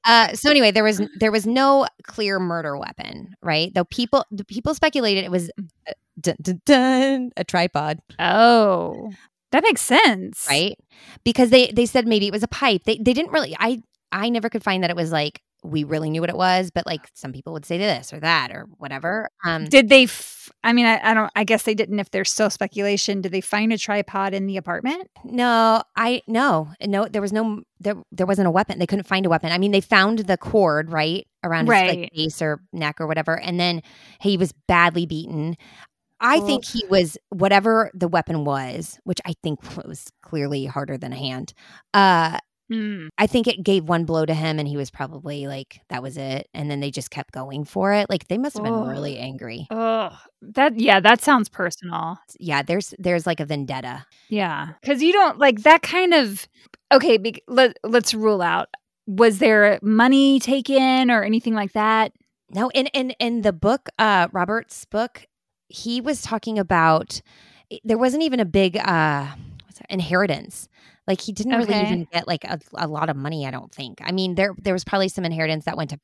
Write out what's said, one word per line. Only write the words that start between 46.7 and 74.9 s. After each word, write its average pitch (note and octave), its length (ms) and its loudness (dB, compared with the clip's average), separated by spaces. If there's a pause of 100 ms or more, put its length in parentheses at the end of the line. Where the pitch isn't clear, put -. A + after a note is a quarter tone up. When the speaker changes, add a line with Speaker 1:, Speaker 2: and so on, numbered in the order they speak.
Speaker 1:
they C#3+ 100 -4
just C3 200 -10
kept - 200 -12
going C3+ 320 -10
for G3 300 -2
it. G#3 160 0
Like, - 180 -4
they G3 100 -4
must C#4 200 -6
have G#3+ 80 -6
been A3+ 80 -2
Speaker 2:
Ugh. A3+ 160 -4
Speaker 1:
really C#3+ 280 -8
angry. B2+ 520 -12
Speaker 2:
Ugh. A3 420 -4 (300)
That, A3 360 0
yeah, G#3+ 220 4
that A3 220 6
sounds B3+ 260 2
personal. E3+ 680 -8 (240)
Speaker 1:
Yeah, C#3+ 220 -2
there's, F#3 360 -4
there's, F3 260 -2
like, E3+ 140 -2
a D3+ 60 -6
vendetta. C3+ 600 -8 (220)
Speaker 2:
Yeah. E3+ 440 -4 (120)
'Cause C4+ 180 -2
you E4+ 120 4
don't, F#4 260 4
like, B3 240 4
that D#4+ 180 8
kind F4+ 320 0
of, A3 320 0 (460)
okay, C4+ 260 6
bec-, G3 300 -6
let, B3 380 2
let's A3+ 280 0
rule G#3+ 280 0
out. E3+ 260 -2 (380)
Was G#3 340 4
there G#3 420 4
money B3+ 600 4
taken C4 680 2
or A3 140 2
anything A3+ 300 -2
like G#3 180 -4
that? A3 400 0 (380)
Speaker 1:
No, G#3+ 220 -4
in, C4+ 160 0
in, C4 240 -4
in A#3 320 -4
the G3+ 100 4
book, G#3 340 0 (100)
uh, G3 360 4
Robert's G3 500 -4
book, - 420 -6 (440)
he A#3+ 320 -6
was C#4 200 -4
talking A3 380 -4
about, E3 640 2 (500)
i-, - 140 -16
there A3 120 2
wasn't B3+ 260 0
even B3+ 180 0
a G3+ 40 2
big, F#3+ 300 2
uh, D#3 520 0 (380)
what's - 140 -20
that, - 100 -20
inheritance. F3+ 800 -4 (400)
Like, F#3+ 140 -2
he A3 100 -10
didn't A3 220 -4
really A#3 200 0
Speaker 2:
Okay. G#3 100 2
Speaker 1:
even F3 280 -2
get, E3+ 160 -4
like, E3 160 -4
a, - 160 -8 (160)
a E3+ 100 -4
lot D3+ 240 -4
of C#3+ 60 -4
money, C#3+ 320 -6
I C3 40 -8
don't - 220 -14
think. B2+ 300 -14
I - 80 -6
mean, F#3 240 -2
there, F#3+ 260 0
there F#3+ 120 -2
was F3+ 100 -4
probably G3 240 -2